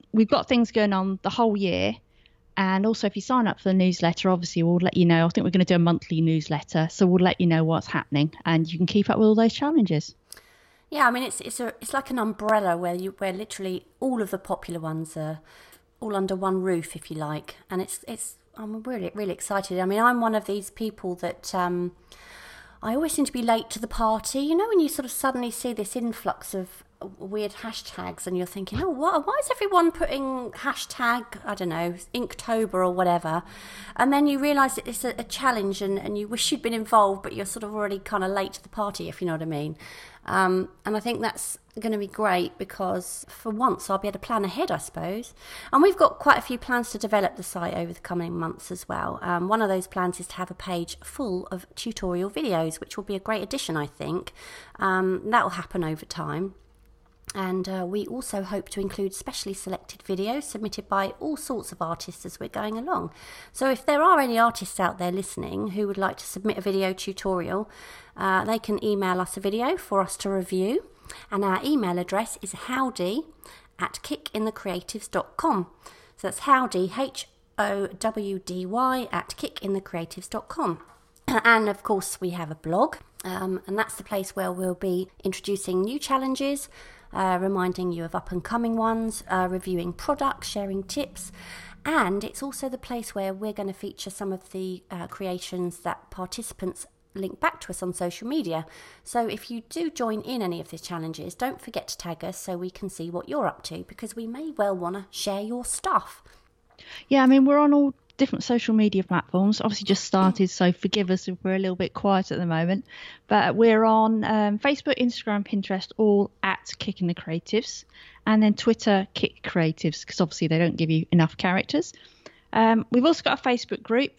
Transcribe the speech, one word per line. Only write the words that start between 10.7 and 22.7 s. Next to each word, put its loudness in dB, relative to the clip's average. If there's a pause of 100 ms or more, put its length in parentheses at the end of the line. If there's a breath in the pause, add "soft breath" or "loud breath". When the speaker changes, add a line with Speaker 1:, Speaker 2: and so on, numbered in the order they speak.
Speaker 2:
Yeah, 4
I 4
mean, 0
it's, -4
it's -8
a, -4 (120)
it's -8
like -2
an -4
umbrella 2
where -2
you, -6
where -2
literally -6 (140)
all 0
of -6
the -2
popular -6
ones -6
are -6 (600 soft breath)
all -4
under 0
one 0
roof, -2
if -14
you -8
like, -6 (120)
and -4
it's, -8
it's, -10 (200)
I'm -10
really, -6
really -4
excited. -4
I 2
mean, 2
I'm 4
one 2
of 0
these -6
people -6
that, -6
um, 0 (880 loud breath)